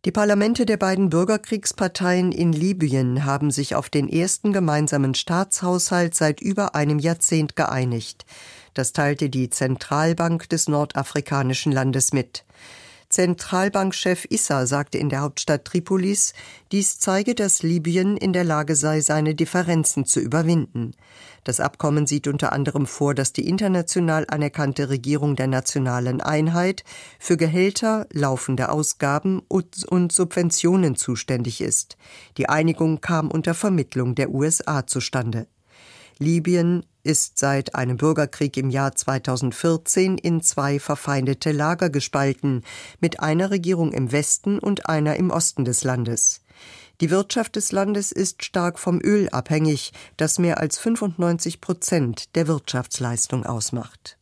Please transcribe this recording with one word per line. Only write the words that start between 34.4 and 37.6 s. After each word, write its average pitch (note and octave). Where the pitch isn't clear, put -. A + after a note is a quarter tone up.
S D#3
A C#3+
zustande. A#2
Libyen E3+
ist -
seit C#3